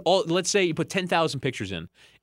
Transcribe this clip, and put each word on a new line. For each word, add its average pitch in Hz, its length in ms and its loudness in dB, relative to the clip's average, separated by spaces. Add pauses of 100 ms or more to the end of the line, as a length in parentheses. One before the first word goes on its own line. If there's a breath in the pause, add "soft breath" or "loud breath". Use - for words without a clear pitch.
all, 180 200 4
let's 180 240 0
say 196 140 2
you 165 100 2
put 151 160 -2
ten 185 180 -2
thousand 160 320 2
pictures 113 320 -4
in, 85 160 -8 (360 soft breath)